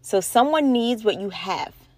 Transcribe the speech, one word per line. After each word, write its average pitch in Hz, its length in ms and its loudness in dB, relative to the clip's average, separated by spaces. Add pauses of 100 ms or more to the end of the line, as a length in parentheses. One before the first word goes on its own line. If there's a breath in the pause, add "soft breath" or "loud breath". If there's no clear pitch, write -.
So 196 200 0
someone 277 500 2
needs 233 320 0
what 196 160 0
you 196 120 -6
have. 180 420 -6 (240)